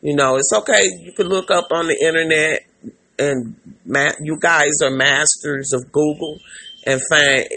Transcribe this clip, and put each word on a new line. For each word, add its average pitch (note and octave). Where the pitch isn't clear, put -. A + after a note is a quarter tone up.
You D3
know, C3+
it's C3+
okay. G#3
You F3
can F#3
look F#3
up F3
on E3
the D#3+
internet, D#3+
and B2+
ma-, C#3
you D#3
guys D3+
are C#3
masters C#3
of B2
Google, D3+
and C3+
find C#3+